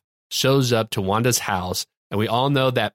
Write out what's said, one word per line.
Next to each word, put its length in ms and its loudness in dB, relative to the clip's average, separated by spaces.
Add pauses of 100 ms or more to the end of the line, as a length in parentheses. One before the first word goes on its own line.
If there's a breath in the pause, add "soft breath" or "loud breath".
(300)
shows 400 2
up 200 0
to 100 -4
Wanda's 380 2
house. 480 -4 (240)
And 80 -2
we 100 0
all 220 0
know 200 2
that 240 -2